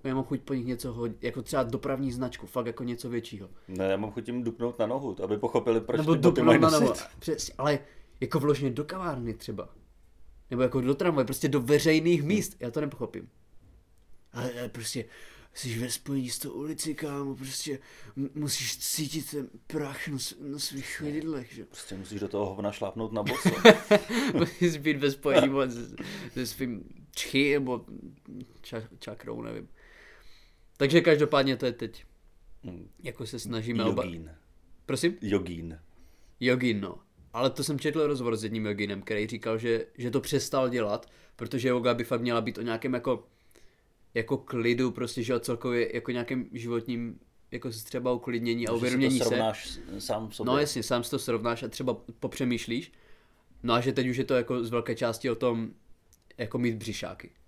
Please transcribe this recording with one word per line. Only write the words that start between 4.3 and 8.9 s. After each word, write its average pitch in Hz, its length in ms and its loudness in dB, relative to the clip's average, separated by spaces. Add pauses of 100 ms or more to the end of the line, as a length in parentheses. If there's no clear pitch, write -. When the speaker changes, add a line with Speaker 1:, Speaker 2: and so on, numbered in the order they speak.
Speaker 2:
dupnout 117 360 -2
na 110 80 4
nohu, 123 360 -2
aby 98 160 0
pochopili, 113 420 4
proč - 200 0
Speaker 1:
Nebo 156 140 6
Speaker 2:
ty - 60 4
boty 143 200 8
Speaker 1:
dupnout 123 60 6
Speaker 2:
mají - 140 10
Speaker 1:
na 160 100 8
Speaker 2:
nosit. 151 160 6
Speaker 1:
nohu. - 100 4 (220)
Přesně, - 400 -4
ale 139 200 2 (420)
jako 135 200 0
vložně 139 300 4
do 127 140 -2
kavárny 151 500 -4